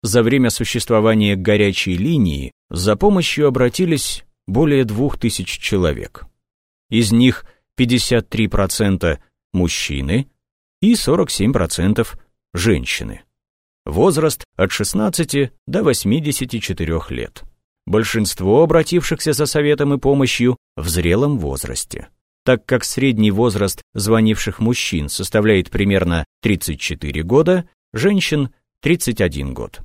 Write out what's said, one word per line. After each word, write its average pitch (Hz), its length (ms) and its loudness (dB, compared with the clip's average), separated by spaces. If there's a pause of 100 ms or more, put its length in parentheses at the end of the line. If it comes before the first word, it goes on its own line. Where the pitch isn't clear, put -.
За 117 200 2
время 123 280 2
существования 110 840 2
горячей 98 600 2
линии 92 560 0 (160)
за 101 280 0
помощью 180 520 2
обратились 131 760 0 (220)
более 135 380 2
двух 120 340 -2
тысяч 107 300 -2
человек. - 800 -2 (640)
Из 110 220 2
них 123 340 4 (300)
пятьдесят 120 520 0
три 113 180 0
процента — 95 760 0 (340)
мужчины 85 760 -2 (540)
и 226 120 6
сорок 185 360 0
семь 113 240 0
процентов — 98 640 -2 (340)
женщины. 67 720 -2 (600)
Возраст 147 600 0 (120)
от 95 160 0
шестнадцати 170 760 -2 (160)
до 170 160 -2
восьмидесяти 135 760 0
четырёх 82 520 -4
лет. 60 320 -10 (420)
Большинство 107 800 2
обратившихся 165 720 0
за 139 100 0
советом 147 480 0
и 139 60 -2
помощью 127 580 2 (180)
в 80 140 -6
зрелом 92 500 0
возрасте, 67 680 -8 (380)
так 127 180 2
как 123 180 0
средний 113 480 2
возраст 101 520 0 (100)
звонивших 110 680 0
мужчин 98 520 -2
составляет 104 600 0
примерно 87 540 0 (160)
тридцать 80 400 -2
четыре 73 420 -6
года, 160 460 2 (240)
женщин — 156 580 0 (300)
тридцать 147 400 -2
один 69 320 -2
год. 60 320 -12